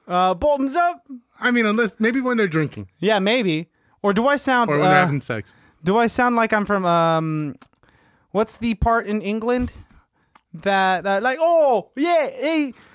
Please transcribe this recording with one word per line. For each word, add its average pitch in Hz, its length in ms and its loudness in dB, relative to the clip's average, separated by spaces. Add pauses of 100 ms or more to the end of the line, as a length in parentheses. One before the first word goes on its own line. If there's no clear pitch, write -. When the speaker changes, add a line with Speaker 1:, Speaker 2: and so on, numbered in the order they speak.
Speaker 1:
Uh, 180 260 2
bottoms 277 420 0
up. 349 300 -2 (340)
Speaker 2:
I 247 120 0
mean, 240 140 2
unless, 214 340 0
maybe 240 220 0
when 247 160 -2
they're 208 100 2
drinking. 147 420 -4 (100)
Speaker 1:
Yeah, 202 200 0
maybe. 190 500 -2 (360)
Or 202 80 2
do 233 140 2
I 285 80 2
sound, 254 340 0
Speaker 2:
Or 147 80 0
when 165 100 2
they're 185 140 6
Speaker 1:
uh, 180 40 2
Speaker 2:
having 143 160 -2
sex. 110 300 -8 (320)
Speaker 1:
do 190 140 2
I 233 80 4
sound 247 300 0
like 226 180 0
I'm 208 100 2
from, 196 220 -2
um, 160 720 0 (760)
what's 220 280 -4
the 226 180 -2
part 226 320 0
in 208 160 -2
England 226 480 -4 (840)
that, 190 540 0
uh, 196 160 0
like, 262 180 -2
"Oh, 302 540 2
yeah, 311 340 0
hey, 285 440 -2 (220)